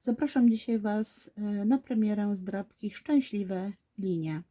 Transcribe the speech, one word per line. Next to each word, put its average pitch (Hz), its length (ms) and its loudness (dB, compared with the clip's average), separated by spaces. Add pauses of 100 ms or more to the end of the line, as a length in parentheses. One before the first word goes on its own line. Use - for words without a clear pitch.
Zapraszam 247 500 4
dzisiaj 226 280 0
Was, 214 580 -4
e, 208 40 -10 (240)
na 254 140 4
premierę 208 580 0
zdrabki 196 540 -8
Szczęśliwe 202 800 0 (260)
Linie. 165 520 -2